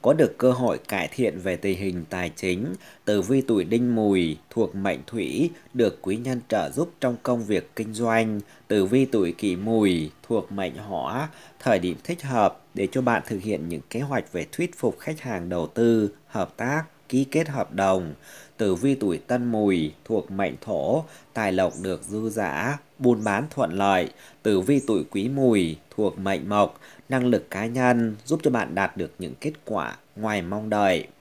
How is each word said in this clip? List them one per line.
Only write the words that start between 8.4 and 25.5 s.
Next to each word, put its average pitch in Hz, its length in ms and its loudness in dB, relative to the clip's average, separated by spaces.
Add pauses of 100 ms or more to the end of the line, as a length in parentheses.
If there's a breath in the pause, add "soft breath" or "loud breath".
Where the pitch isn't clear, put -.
Tử 101 180 4
vi 127 200 4
tuổi 98 260 2
Kỷ 95 240 -2
Mùi 95 560 2 (120)
thuộc 107 280 -4
mệnh 95 240 -6
Hỏa, 101 540 -6 (300 loud breath)
thời 107 200 4
điểm 87 240 -2
thích 170 200 -8
hợp 120 380 2 (120)
để 95 180 -2
cho 131 100 -2
bạn 117 260 2
thực 98 140 -6
hiện 85 280 -4
những 80 200 -6
kế 117 100 -6
hoạch 135 320 -4
về 87 200 -4
thuyết 175 260 -6
phục 117 220 -2
khách 156 220 -8
hàng 90 280 -6
đầu 87 180 -2
tư, 113 440 2 (160)
hợp - 300 -6
tác, 147 260 -2 (260)
ký 131 140 0
kết 156 260 -2
hợp 127 240 -4
đồng. 92 400 0 (440 loud breath)
Tử 101 180 2
vi 131 200 2
tuổi 98 220 0
Tân 120 340 -2
Mùi 95 420 2 (120)
thuộc 104 260 -2
mệnh 95 300 -2
Thổ, 101 420 0 (300 loud breath)
tài 107 180 -2
lộc 92 300 2
được 95 220 -4
dư 107 260 -4
dả, 104 480 -2 (220)
buôn 120 240 4
bán 107 260 0
thuận 110 240 -2
lợi. 95 360 2 (340 loud breath)
Tử 101 180 4
vi 131 260 4
tuổi 95 240 2
Quý 107 180 -2
Mùi 110 480 2 (180)